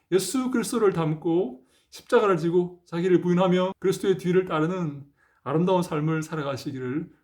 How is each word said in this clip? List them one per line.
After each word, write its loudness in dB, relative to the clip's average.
예수 0
그리스도를 2
닮고 -2
십자가를 2
지고 0
자기를 2
부인하며 2
그리스도의 0
뒤를 0
따르는 -4
아름다운 0
삶을 -2
살아가시기를 -6